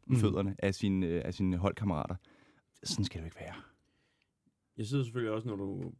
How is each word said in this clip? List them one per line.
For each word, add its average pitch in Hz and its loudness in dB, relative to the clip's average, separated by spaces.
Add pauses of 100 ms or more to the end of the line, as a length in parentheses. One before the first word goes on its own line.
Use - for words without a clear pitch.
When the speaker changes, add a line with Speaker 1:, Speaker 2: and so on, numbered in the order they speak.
Speaker 1:
i - 0
Speaker 2:
Mm. 131 6
Speaker 1:
fødderne 98 4
af 98 2
sine, 95 2
øh, 85 0
af 90 -4
sine 92 2
holdkammerater. 92 0 (640)
Sådan - 0
skal - -6
det 80 -8
jo - -8
ikke - -12
være. - -12 (1200)
Speaker 3:
Jeg 110 -4
sidder 135 2
selvfølgelig 113 -2
også, 110 -2
når 104 -4
du 95 -4